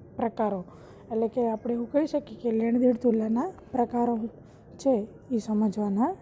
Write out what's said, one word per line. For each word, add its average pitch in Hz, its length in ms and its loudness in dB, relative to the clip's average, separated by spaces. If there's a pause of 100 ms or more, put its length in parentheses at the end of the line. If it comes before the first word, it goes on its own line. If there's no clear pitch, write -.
(160)
પ્રકારો, 208 480 -2 (480)
એટલે 226 160 0
કે 233 200 0
આપણે 226 260 -4
એવું 233 180 -4
કહી 294 160 2
શકીએ 285 300 -6
કે 233 140 -2
લેણદેણ 233 420 4
તુલાના 233 580 2 (200)
પ્રકારો 240 460 0 (600)
છે 226 300 2 (240)
એ 247 60 0
સમજવાના 208 840 0